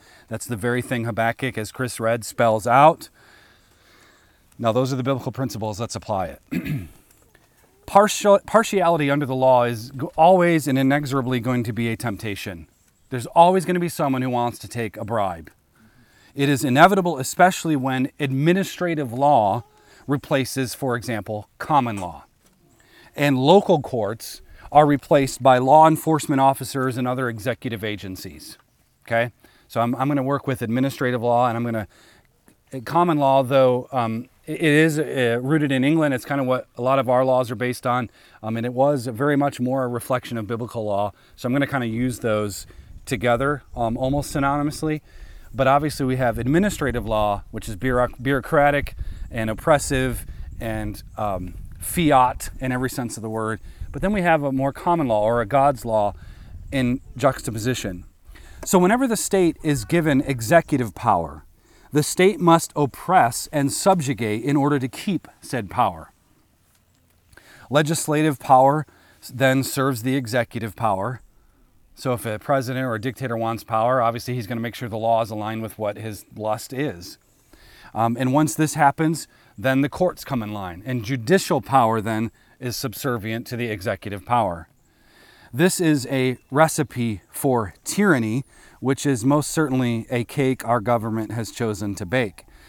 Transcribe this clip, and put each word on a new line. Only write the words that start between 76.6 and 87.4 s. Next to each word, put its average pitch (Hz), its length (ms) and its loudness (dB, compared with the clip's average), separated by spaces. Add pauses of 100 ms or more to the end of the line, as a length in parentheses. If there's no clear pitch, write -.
is. 117 460 -8 (760)
Um, 117 260 0
and 131 140 0
once 151 220 2
this 156 180 0
happens, 156 540 0 (280)
then 131 260 0
the 143 80 0
courts - 340 -2
come 123 180 -4
in 104 100 -8
line, 92 320 -10
and 123 220 -6
judicial 139 560 0
power 113 400 2
then 110 300 -2 (280)
is 123 160 -6
subservient 117 720 -6
to 123 80 -10
the 117 120 -6
executive 101 580 -6
power. 95 420 0 (880)
This 170 260 2
is 151 280 2
a 127 300 0 (120)
recipe 123 800 0
for 120 540 -2